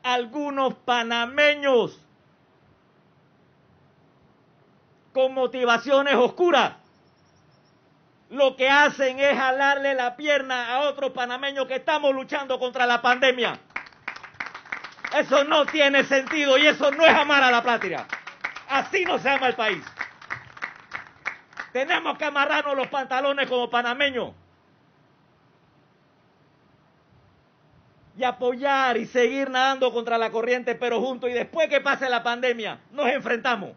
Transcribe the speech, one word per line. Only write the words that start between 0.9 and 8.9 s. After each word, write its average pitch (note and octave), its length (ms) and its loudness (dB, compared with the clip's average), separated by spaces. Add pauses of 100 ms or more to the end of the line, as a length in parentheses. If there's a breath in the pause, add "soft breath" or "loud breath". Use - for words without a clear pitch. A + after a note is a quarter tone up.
con C4 200 2
motivaciones C4 800 2
oscuras B3 640 2 (1500)
lo C4 260 2
que C4 140 0
hacen C4+ 500 2